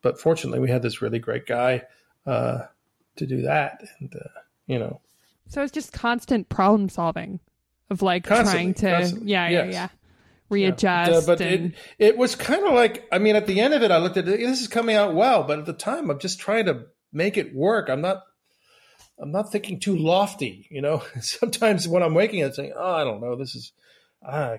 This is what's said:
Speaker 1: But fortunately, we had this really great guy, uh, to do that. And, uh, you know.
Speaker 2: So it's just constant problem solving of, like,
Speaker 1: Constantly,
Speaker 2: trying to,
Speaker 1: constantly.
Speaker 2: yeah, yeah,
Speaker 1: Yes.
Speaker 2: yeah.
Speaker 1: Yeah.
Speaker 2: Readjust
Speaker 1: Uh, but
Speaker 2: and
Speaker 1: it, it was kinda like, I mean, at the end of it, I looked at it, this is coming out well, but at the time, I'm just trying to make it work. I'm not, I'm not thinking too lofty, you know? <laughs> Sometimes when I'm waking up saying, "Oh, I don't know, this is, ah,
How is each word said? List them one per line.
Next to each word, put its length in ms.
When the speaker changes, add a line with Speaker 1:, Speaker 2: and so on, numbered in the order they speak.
Speaker 1:
But 180
fortunately, 400
we 100
had 120
this 200
really 160
great 280
guy, 360
uh, 340
to 100
do 160
that. 400
And, 160
uh, 120
you 120
know. 220
Speaker 2:
So 140
it's 100
just 200
constant 560
problem 400
solving 520
of, 120
like, 220
Speaker 1:
Constantly, 480
Speaker 2:
trying 20
to, 240
Speaker 1:
constantly. 340
Speaker 2:
yeah, 160
yeah, 160
Speaker 1:
Yes. 100
Speaker 2:
yeah. 80
Speaker 1:
Yeah. 60
Speaker 2:
Readjust 640
Speaker 1:
Uh, 140
but 140
Speaker 2:
and 320
Speaker 1:
it, 120
it 60
was 200
kinda 340
like, 400
I 80
mean, 180
at 120
the 120
end 140
of 80
it, 80
I 80
looked 180
at 120
it, 100
this 220
is 80
coming 280
out 180
well, 300
but 140
at 80
the 60
time, 380
I'm 100
just 180
trying 280
to 200
make 240
it 180
work. 340
I'm 120
not, 220
I'm 140
not 180
thinking 300
too 160
lofty, 720
you 120
know? 200
<laughs> 80
Sometimes 680
when 160
I'm 100
waking 300
up 100
saying, 220
"Oh, 180
I 100
don't 160
know, 140
this 220
is, 160
ah, 340